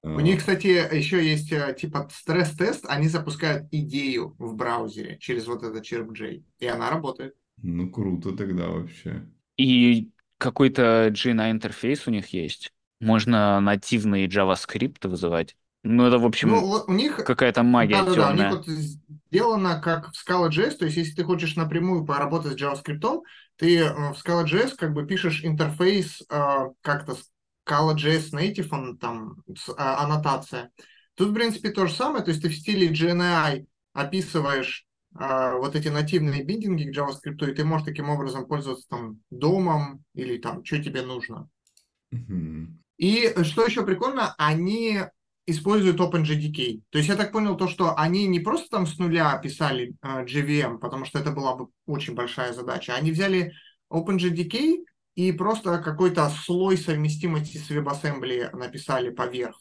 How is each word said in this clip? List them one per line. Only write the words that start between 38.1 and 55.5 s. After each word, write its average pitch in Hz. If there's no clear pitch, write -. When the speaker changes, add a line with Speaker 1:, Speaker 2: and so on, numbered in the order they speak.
Speaker 1:
пользоваться 135
там 113
домом 151
или 123
там, 120
чё 151
тебе 139
нужно. 123
Speaker 2:
Мгм. 82
Speaker 1:
И 226
что 226
ещё 233
прикольно, 208
они 190
используют 180
Open 175
J 151
D 151
K. 120
То 151
есть 151
я 196
так 202
понял 208
то, 185
что -
они 175
не 175
просто 233
там 190
с 151
нуля 165
писали, 127
э, 135
J 143
V 147
M, 120
потому 127
что -
это 151
была 135
бы 127
очень 147
большая 120
задача. 123
Они 151
взяли 180
Open 170
J 180
D 170
K 311
и 180
просто 185